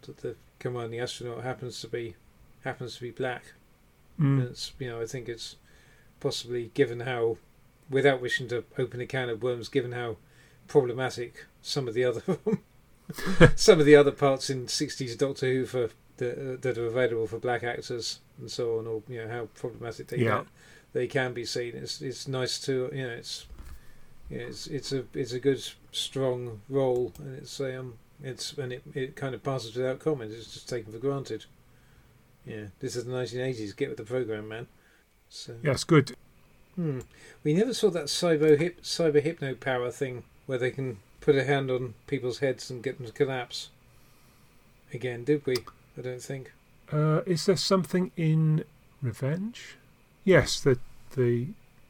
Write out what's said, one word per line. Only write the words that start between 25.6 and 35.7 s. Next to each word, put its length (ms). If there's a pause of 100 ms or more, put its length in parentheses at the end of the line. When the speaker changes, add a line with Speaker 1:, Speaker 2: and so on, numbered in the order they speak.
Speaker 1:
strong 760
role, 520
and 180
it's, 220
um, 340 (300)
it's, 300
and 180
it, 100 (100)
it 220
kind 220
of 80
passes 320
without 240
comment. 320
It's 200
just 160
taken 240
for 60
granted. 460 (1000)
Yeah, 200 (160)
this 160
is 80
the 80
nineteen 280
eighties. 320
Get 160
with 100
the 60
program, 440
man. 180 (640)
So 340
Speaker 2:
Yeah, 100